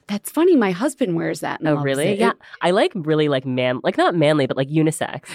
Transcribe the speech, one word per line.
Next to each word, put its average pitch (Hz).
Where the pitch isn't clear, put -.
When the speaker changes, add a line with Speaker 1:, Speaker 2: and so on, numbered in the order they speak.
Speaker 1:
That's -
funny. 349
My 214
husband 180
wears 165
that 156
and -
Speaker 2:
Oh, 151
Speaker 1:
loves 143
Speaker 2:
really? 139
Speaker 1:
it. 202
Speaker 2:
Yeah. 220
Speaker 1:
It 202
Speaker 2:
I 170
like 233
really, 156
like, 135
man-, 127
like, -
not 330
manly, 151
but, 123
like, 135
unisex. 156